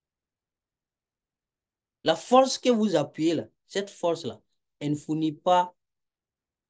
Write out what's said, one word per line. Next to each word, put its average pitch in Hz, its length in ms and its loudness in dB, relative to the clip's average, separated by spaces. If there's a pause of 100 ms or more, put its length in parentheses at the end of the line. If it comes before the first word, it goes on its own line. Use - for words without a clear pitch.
(2000)
La 160 120 2
force 254 440 4
que 254 100 0
vous 214 260 0
appuyez 156 380 0
là, 135 140 -4 (180)
cette 196 240 -6
force-là, 160 500 -6 (400)
elle 143 120 -4
ne 151 40 0
fournit 156 360 -4
pas, 180 440 0 (960)